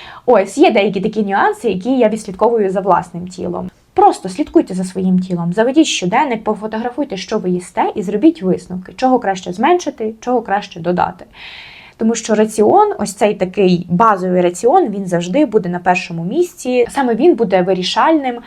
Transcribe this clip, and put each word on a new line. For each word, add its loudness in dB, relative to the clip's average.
Ось, 2
є 6
деякі 0
такі -2
нюанси, 0
які -2
я 4
відслідковую 0
за -2
власним -4
тілом. -8
Просто 2
слідкуйте 0
за -4
своїм 0
тілом, -4
заведіть 2
щоденник, -2
пофотографуйте, -4
що -4
ви -4
їсте, -2
і -6
зробіть 2
висновки: -4
чого 2
краще -4
зменшити, 0
чого -2
краще -6
додати. -2
Тому 0
що -2
раціон, 4
ось -6
цей 0
такий 0
базовий 2
раціон, 2
він -6
завжди 0
буде 0
на -6
першому -2
місці. 0
Саме 0
він 4
буде 2
вирішальним 0